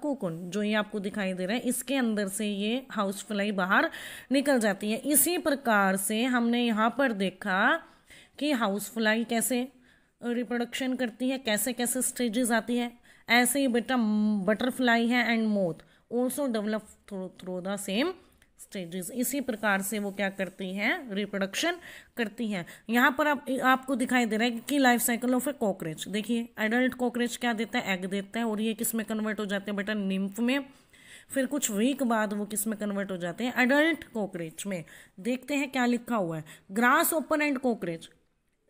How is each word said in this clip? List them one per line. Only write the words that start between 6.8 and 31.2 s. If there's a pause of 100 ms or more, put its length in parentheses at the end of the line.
पर
देखा (560)
कि
हाउसफ्लाई
कैसे (560)
रिप्रोडक्शन
करती
है,
कैसे
कैसे
स्टेजेस
आती
है। (360)
ऐसे
ही
बेटा (480)
बटरफ्लाई
है
and
moth (360)
also
develop
through, (120)
through
the
same (500)
stages।
इसी
प्रकार
से
वो
क्या
करती
हैं,
रिप्रोडक्शन (400)
करती
हैं। (240)
यहाँ
पर
आप, (180)
आपको
दिखाई
दे
रहा
है
कि
life
cycle
of
a (100)
cockroach।
देखिए (100)
एडल्ट
कॉकरोच
क्या
देता
है,
एग
देता
है,
और
ये
किस
में
कन्वर्ट
हो
जाते
हैं
बेटा,
निम्फ
में। (640)